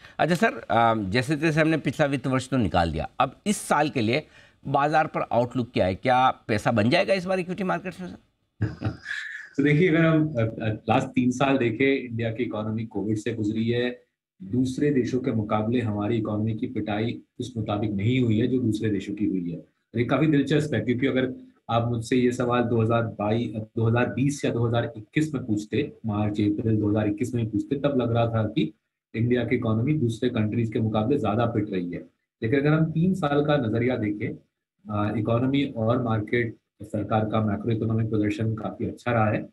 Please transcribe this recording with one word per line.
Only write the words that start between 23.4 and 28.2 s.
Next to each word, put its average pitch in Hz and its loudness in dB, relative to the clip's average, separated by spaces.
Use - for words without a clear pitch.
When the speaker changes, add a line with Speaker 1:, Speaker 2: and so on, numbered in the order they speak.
Speaker 2:
दो 113 -4
हज़ार 120 2
बीस 139 0
या 127 2
दो 117 0
हज़ार 117 0
इक्कीस 151 -4
में 113 -4
पूछते, 107 -2
मार्च 104 0
अप्रैल 107 2
दो 104 2
हज़ार 107 2
इक्कीस 117 -4
में 117 0
ही 110 -2
पूछते, 104 -2
तब 139 0
लग 120 0
रहा 117 2